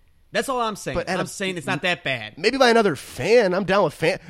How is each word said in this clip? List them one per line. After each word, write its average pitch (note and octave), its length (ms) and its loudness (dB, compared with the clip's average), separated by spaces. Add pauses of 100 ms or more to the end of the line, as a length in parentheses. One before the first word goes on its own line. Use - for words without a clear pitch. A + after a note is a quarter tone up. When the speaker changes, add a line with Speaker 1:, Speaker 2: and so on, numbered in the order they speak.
(300)
Speaker 1:
That's A3 200 -2
all B3+ 100 -2
I'm A3 160 -2
saying. C#3 200 -8
Speaker 2:
But E3+ 120 -4
at F#3 100 -2
Speaker 1:
I'm E3 60 -2
Speaker 2:
a - 40 -8
Speaker 1:
saying F#3+ 280 -6
it's D#3+ 100 -10
not F#3 160 -4
that F3 220 -2
bad. A2+ 320 -6
Speaker 2:
Maybe A#3 220 0
by B3+ 100 6
another A3 280 4
fan. F#3+ 580 2
I'm F#3+ 100 0
down F#3+ 200 2
with - 100 -2
fan. E3 360 -2